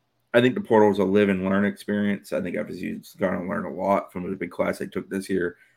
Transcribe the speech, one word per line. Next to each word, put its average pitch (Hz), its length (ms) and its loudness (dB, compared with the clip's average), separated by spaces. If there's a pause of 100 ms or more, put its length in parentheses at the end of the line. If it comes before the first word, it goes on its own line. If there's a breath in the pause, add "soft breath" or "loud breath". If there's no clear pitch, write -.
(320)
I 120 80 6
think 127 140 4
the 104 60 -4
portal 107 320 6
is 98 80 0
a 95 40 2
live 101 240 4
and 92 160 0
learn 98 200 2
experience. 101 680 -2
I - 80 -2
think 87 160 -6
F 87 140 -6
S 90 60 -10
U's 87 420 -10
gonna 92 300 -2
learn 90 160 -4
a 76 80 -8
lot 92 400 0
from 90 180 -6
the 95 60 -6
big 90 160 -8
class 92 260 -2
they - 80 -6
took - 240 -8
this 95 180 -6
year. 90 280 -2 (200 soft breath)